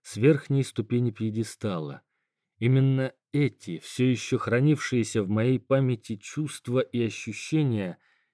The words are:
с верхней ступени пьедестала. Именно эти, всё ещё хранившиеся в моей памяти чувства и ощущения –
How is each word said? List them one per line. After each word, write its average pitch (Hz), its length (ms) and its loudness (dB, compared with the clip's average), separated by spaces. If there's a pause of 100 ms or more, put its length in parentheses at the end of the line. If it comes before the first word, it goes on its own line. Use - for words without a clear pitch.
с - 140 -16
верхней 139 480 4
ступени 120 460 0
пьедестала. 104 920 -4 (560)
Именно 131 540 2 (200)
эти, 113 460 -2
всё - 260 -2
ещё 127 340 0
хранившиеся 120 840 0
в 95 60 -4
моей 113 300 2
памяти 127 580 0
чувства 131 640 -4
и 120 220 -2
ощущения – 110 960 -2 (360)